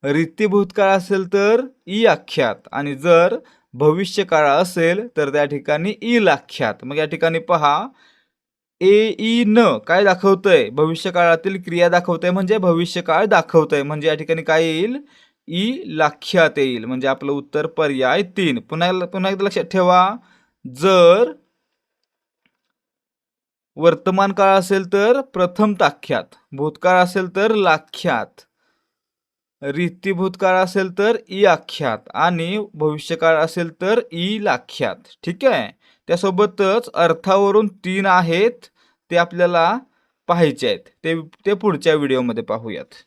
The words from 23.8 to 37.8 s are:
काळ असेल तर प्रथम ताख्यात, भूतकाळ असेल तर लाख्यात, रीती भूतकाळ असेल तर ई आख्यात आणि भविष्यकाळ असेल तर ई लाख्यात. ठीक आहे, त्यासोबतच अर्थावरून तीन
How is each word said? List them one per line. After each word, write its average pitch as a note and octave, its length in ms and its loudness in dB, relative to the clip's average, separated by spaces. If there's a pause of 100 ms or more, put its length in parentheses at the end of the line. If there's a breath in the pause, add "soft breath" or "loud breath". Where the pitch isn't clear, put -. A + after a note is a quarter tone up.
काळ G3 280 4
असेल F#3+ 340 -2
तर A3+ 280 2
प्रथम G3+ 580 -2
ताख्यात, C#3+ 560 -4 (160)
भूतकाळ D#3 520 0
असेल F3+ 320 -4
तर G#3+ 200 0
लाख्यात, D#3 840 -2 (1200)
रीती E3+ 500 -6
भूतकाळ F#3 440 -2
असेल F#3 420 -2
तर A3 200 0 (120)
ई F#3+ 160 0
आख्यात D3+ 680 -2
आणि F3 600 -2
भविष्यकाळ D#3+ 600 -2
असेल D#3+ 340 -2 (120)
तर G#3 180 0 (120)
ई G3+ 320 -6
लाख्यात. B2 520 -4 (280)
ठीक F3 220 -8
आहे, C#3 260 -4 (360)
त्यासोबतच G3 840 -2
अर्थावरून G3 720 0
तीन F#3+ 380 -6